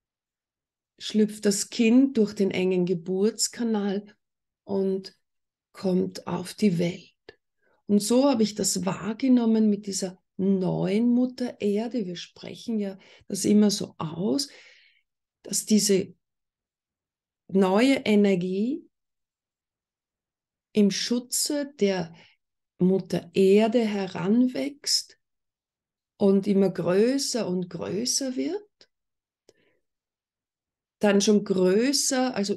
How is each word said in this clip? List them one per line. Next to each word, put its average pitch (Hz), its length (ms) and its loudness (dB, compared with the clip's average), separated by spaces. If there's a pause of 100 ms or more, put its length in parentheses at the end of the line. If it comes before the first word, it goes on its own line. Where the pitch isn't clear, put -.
(1000)
schlüpft 214 480 -2
das 202 240 -2
Kind 247 480 4
durch 208 160 0
den 190 160 0
engen 185 340 0
Geburtskanal 202 1200 -2 (600)
und 190 520 -4 (560)
kommt 185 540 -2
auf 175 260 -8
die 180 260 0
Welt. - 360 -6 (720)
Und 202 140 2
so 254 280 2
habe 226 140 2
ich 208 120 0
das 185 300 -4
wahrgenommen 220 880 2
mit 202 160 -4
dieser 190 320 -8 (180)
neuen 190 720 0
Mutter 247 540 -2
Erde. 208 420 -2
Wir 180 120 -8
sprechen - 640 -10
ja 196 200 -6 (280)
das 196 200 -6
immer 208 240 4
so - 260 -6
aus, 180 520 -4 (960)
dass - 220 -8
diese 202 500 0 (1300)
neue 208 560 4
Energie 202 840 0 (1900)
im 202 140 4
Schutze 285 920 -4
der 185 340 -2 (640)
Mutter 185 540 0
Erde 214 480 4
heranwächst 220 1400 -2 (1000)
und 196 280 4
immer 196 240 2
größer 202 800 0
und 180 220 -4
größer 254 680 -6
wird. 320 260 -6 (2250)
Dann 202 240 4
schon 208 220 4
größer, 226 920 0
also 196 220 -2